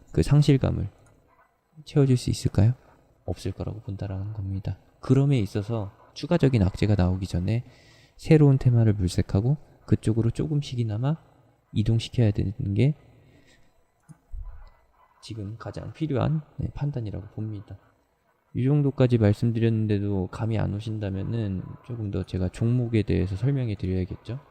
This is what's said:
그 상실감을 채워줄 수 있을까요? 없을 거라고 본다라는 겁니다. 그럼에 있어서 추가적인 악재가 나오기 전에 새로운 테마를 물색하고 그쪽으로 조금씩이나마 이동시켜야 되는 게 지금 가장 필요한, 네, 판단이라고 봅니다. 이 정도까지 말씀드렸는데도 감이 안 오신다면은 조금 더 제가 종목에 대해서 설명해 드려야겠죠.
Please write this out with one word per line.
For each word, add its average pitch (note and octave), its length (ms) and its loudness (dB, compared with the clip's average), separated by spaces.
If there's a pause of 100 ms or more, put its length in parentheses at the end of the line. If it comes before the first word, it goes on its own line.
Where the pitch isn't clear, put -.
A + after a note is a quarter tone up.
(120)
그 F2 100 2
상실감을 B2+ 680 4 (920)
채워줄 C3+ 320 2
수 - 140 -2
있을까요? A2+ 440 2 (500)
없을 G2 280 -8
거라고 G2 280 -10
본다라는 G2+ 540 -8
겁니다. G2 440 -6 (220)
그럼에 C#3 380 2
있어서 G#2 540 -4 (220)
추가적인 C#3+ 480 2
악재가 G2+ 340 2
나오기 F#2 300 0
전에 G2+ 380 -2 (520)
새로운 D3 420 6
테마를 A2+ 340 4
물색하고 G2+ 640 0 (300)
그쪽으로 A2 440 2
조금씩이나마 C3 880 -2 (560)
이동시켜야 A2+ 580 2
되는 G2 220 -2 (220)
게 B2+ 200 2 (2250)
지금 A2 340 -10
가장 G#2 360 -12
필요한, D3 500 -2 (140)
네, - 180 -4
판단이라고 A2+ 540 -6
봅니다. G#2+ 500 -10 (760)
이 A#2+ 100 -2
정도까지 C3 540 4
말씀드렸는데도 G#2+ 1120 2
감이 A2+ 280 -4
안 F#2+ 160 -2
오신다면은 G2+ 880 -4 (240)
조금 A2+ 240 -6
더 F#2 140 -4
제가 F#2 240 -2
종목에 A#2 540 0
대해서 F#2 340 0
설명해 B2 400 -2
드려야겠죠. F#2+ 640 -6 (100)